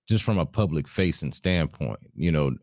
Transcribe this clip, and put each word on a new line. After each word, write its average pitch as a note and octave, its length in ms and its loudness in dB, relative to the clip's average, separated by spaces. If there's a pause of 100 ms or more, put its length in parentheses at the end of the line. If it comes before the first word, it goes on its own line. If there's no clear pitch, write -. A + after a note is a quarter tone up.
just A2 140 2
from G#2 160 0
a D#2+ 80 0
public D#2+ 400 0
facing D#2+ 460 -2
standpoint. D#2+ 640 -2 (160)
You E2+ 160 0
know, D2 220 2 (100)